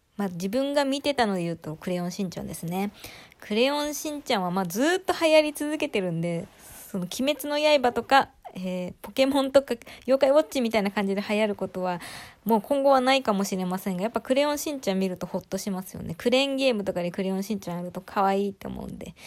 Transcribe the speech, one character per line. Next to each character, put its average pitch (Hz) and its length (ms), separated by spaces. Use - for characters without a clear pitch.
ま 202 100
あ、 - 40
自 180 200
分 269 240
が 285 120
見 277 160
て - 120
た 233 120
の 196 100
で 180 80
言 170 100
う - 20
と、 156 200
ク - 140
レ 180 80
ヨ 175 80
ン 180 60
し 202 120
ん 180 60
ち - 100
ゃ - 40
ん 139 40
で - 60
す - 100
ね。 185 280
ク - 140
レ 233 100
ヨ 285 140
ン 294 140
し 311 180
ん 294 100
ち - 120
ゃ 208 60
ん 185 40
は、 180 80
ま 190 100
あ、 185 40
ず 180 160
ー 349 180
っ - 0
と 359 140
流 330 180
行 311 100
り 302 120
続 302 240
け 294 120
て 226 100
る 180 120
ん 165 80
で、 170 260
そ 196 100
の、 180 60
鬼 269 300
滅 294 140
の 294 80
刃 247 120
と 240 100
か、 - 260
え 180 340
ー、 190 120
ポ 202 100
ケ 262 160
モ 277 140
ン 269 100
と 277 100
か、 247 140
妖 262 100
怪 269 140
ウ - 20
ォ 302 60
ッ 311 40
チ 294 160
み 226 120
た 220 80
い 196 40
な 202 80
感 196 160
じ 196 80
で 190 60
流 214 140
行 214 120
る 202 80
こ 190 140
と 185 140
は、 180 180
も 226 140
う 202 40
今 277 220
後 277 60
は 269 100
な 254 160
い 269 80
か 226 80
も 196 140
し 202 100
れ 185 80
ま 185 140
せ 190 160
ん 175 40
が、 180 60
や 226 60
っ - 20
ぱ 226 80
ク 254 140
レ 269 80
ヨ 294 100
ン 294 60
し 320 160
ん 269 80
ち 214 100
ゃ 185 40
ん 190 40
見 190 80
る 180 80
と 180 100
ホ 180 140
ッ - 80
と 190 100
し 196 120
ま 185 140
す - 100
よ - 80
ね。 160 140
ク - 160
レ 262 120
ー 277 60
ン 269 80
ゲ 262 140
ー 233 40
ム 202 80
と 190 100
か 180 100
で 175 80
ク 190 120
レ 185 60
ヨ 190 60
ン 190 80
し 214 120
ん 190 40
ち - 100
ゃ 175 60
ん - 20
や 175 60
る 180 80
と 185 100
可 196 240
愛 196 240
い 196 40
と - 140
思 64 180
う - 20
ん - 100
で。 - 160